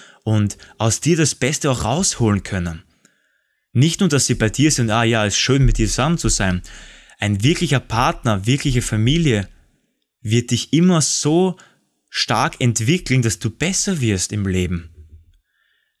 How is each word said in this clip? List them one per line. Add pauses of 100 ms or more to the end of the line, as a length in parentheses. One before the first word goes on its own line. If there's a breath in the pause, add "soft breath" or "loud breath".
(220 loud breath)
und (220 loud breath)
aus
dir
das
Beste
auch
rausholen
können. (880)
Nicht
nur,
dass
sie
bei
dir
sind,
ah
ja,
ist
schön,
mit
dir
zusammen
zu
sein. (560 loud breath)
Ein
wirklicher
Partner,
wirkliche
Familie (720)
wird
dich
immer
so (520 soft breath)
stark
entwickeln,
dass
du
besser
wirst
im
Leben. (1080)